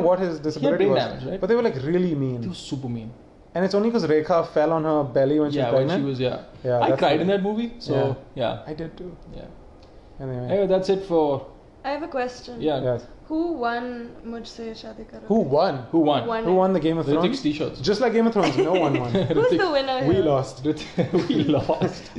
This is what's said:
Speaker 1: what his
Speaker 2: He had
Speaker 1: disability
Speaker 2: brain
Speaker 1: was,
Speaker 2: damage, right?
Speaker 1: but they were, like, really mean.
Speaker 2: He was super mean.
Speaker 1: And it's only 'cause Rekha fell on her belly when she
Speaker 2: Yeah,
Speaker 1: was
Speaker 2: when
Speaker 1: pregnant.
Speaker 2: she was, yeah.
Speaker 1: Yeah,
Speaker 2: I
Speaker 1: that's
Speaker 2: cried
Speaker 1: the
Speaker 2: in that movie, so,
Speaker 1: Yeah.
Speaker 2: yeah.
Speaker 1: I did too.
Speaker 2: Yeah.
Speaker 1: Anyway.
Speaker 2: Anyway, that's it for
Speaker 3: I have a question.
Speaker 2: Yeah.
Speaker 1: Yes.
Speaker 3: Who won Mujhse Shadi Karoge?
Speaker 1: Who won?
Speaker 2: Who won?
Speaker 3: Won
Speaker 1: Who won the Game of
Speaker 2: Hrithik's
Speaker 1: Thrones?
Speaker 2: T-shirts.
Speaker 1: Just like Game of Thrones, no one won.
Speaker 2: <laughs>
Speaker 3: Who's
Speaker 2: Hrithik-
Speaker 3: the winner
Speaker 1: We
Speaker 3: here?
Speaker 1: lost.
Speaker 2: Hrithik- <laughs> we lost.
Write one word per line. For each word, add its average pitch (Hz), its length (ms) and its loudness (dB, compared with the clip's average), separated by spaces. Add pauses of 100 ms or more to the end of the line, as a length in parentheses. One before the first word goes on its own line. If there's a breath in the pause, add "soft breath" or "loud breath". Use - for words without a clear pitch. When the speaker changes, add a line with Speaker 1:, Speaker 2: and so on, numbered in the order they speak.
Speaker 1:
what 180 120 4
his 185 100 0
Speaker 2:
He 165 60 -4
had 143 80 -10
Speaker 1:
disability 156 420 0
Speaker 2:
brain - 100 4
Speaker 1:
was, 131 80 2
Speaker 2:
damage, 127 220 -8
right? 185 160 -6
Speaker 1:
but 185 60 0
they 226 80 4
were, 240 60 2
like, 226 220 0
really 175 320 0
mean. 131 260 -2
Speaker 2:
He 117 80 -6
was - 80 -8
super 131 320 -8
mean. 113 220 -8 (420)
Speaker 1:
And 180 120 0
it's 190 100 0
only 214 160 2
'cause 214 160 0
Rekha 156 400 4
fell 156 320 2
on 156 60 -2
her 151 180 2
belly 135 380 2
when 147 100 0
she 147 60 -4
Speaker 2:
Yeah, 120 140 0
Speaker 1:
was 135 80 4
Speaker 2:
when 139 80 2
Speaker 1:
pregnant. 170 160 0
Speaker 2:
she 139 60 -2
was, 127 120 -4
yeah. 123 160 0 (280)
Speaker 1:
Yeah, 123 140 2
Speaker 2:
I 117 100 2
Speaker 1:
that's 135 100 2
Speaker 2:
cried 156 180 4
Speaker 1:
the 170 60 0
Speaker 2:
in 175 40 0
that 196 160 2
movie, 220 360 -4
so, 139 160 -4
Speaker 1:
Yeah. 139 180 0 (300)
Speaker 2:
yeah. 110 240 -2
Speaker 1:
I 156 60 -8
did 160 240 -10
too. 180 140 -12 (240)
Speaker 2:
Yeah. - 80 -14 (800 loud breath)
Speaker 1:
Anyway. 127 300 -6
Speaker 2:
Anyway, 196 160 2
that's 190 220 0
it 190 140 0
for 151 440 0 (360)
Speaker 3:
I 269 60 -6
have 294 140 -4
a 339 40 -8
question. 247 540 -8
Speaker 2:
Yeah. 151 220 0
Speaker 1:
Yes. 131 220 -2 (220)
Speaker 3:
Who 320 260 -2
won 240 320 -4 (380)
Mujhse 226 420 -12 (160)
Shadi 220 300 -16
Karoge? 220 180 -18
Speaker 1:
Who 220 100 4 (140)
won? 156 240 4 (140)
Speaker 2:
Who 165 80 4 (100)
won? 139 180 2
Speaker 3:
Won 220 160 -2
Speaker 1:
Who 170 120 2
won 185 180 6
the 180 60 2
Game 160 200 2
of 139 80 -2
Speaker 2:
Hrithik's 151 140 2
Speaker 1:
Thrones? 226 200 0
Speaker 2:
T-shirts. - 400 -2
Speaker 1:
Just 208 200 0
like 226 120 2
Game 226 140 4
of 226 60 0
Thrones, 165 240 2
no 160 160 2
one 143 260 2
won. 120 120 -4
Speaker 2:
<laughs> - 20 -2
Speaker 3:
Who's 190 140 2 (200)
Speaker 2:
Hrithik- 480 180 4
Speaker 3:
the 330 60 0
winner 269 360 0
Speaker 1:
We 349 80 4
Speaker 3:
here? 381 100 4
Speaker 1:
lost. 135 380 0
Speaker 2:
Hrithik- 156 640 -2
<laughs> - 0 -
we - 180 2
lost. - 720 0